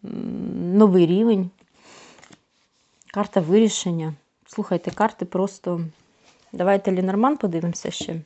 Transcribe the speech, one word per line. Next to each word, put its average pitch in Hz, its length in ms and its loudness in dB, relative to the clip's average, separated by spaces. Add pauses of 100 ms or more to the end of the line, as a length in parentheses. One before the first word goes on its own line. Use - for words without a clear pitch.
м, - 720 -4
новий 185 280 6
рівень. 190 440 2 (1600)
Карта 196 280 -2
вирішення. 170 720 2 (320)
Слухайте, 180 440 -4
карти - 340 -2
просто... 180 560 -4 (720)
Давайте 196 400 0
Лінорман 202 440 2
подивимося 170 540 -4
ще. - 360 -8